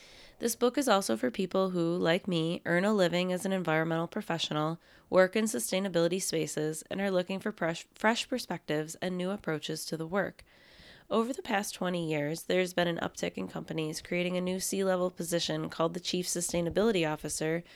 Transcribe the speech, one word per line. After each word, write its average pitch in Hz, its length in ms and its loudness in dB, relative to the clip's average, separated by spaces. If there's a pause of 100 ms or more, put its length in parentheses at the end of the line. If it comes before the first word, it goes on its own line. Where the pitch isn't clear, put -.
(400)
This 233 180 -2
book 240 200 2
is 262 120 2
also 196 260 4
for 247 160 0
people 190 380 0
who, 170 260 2
like 180 320 2
me, 165 380 0
earn 175 180 2
a 214 100 4
living 180 380 4
as 180 140 -2
an 190 80 0
environmental 165 540 2
professional, 160 760 -2 (280)
work 185 280 6
in 220 80 2
sustainability 185 760 0
spaces, 156 720 -2
and 190 80 -4
are 196 100 0
looking 180 300 0
for 208 140 -4
fresh, 170 420 -4
fresh 226 320 0
perspectives 160 760 -4
and 180 160 -2
new 180 120 -2
approaches 160 560 -6
to 170 100 -6
the 160 100 -6
work. 170 380 -4 (640)
Over 226 220 0
the 370 120 -6
past 202 320 -2
twenty 180 340 -2
years, 151 340 -2
there's 180 300 2
been 175 140 4
an 170 100 -2
uptick - 380 -4
in 185 120 -6
companies 160 540 -6
creating 180 340 -2
a 180 60 0
new 185 180 -2
C-level 185 520 0
position 160 580 -2
called 170 240 0
the 175 60 -6
Chief 180 260 -4
Sustainability 175 840 0
Officer, 156 540 -2 (120)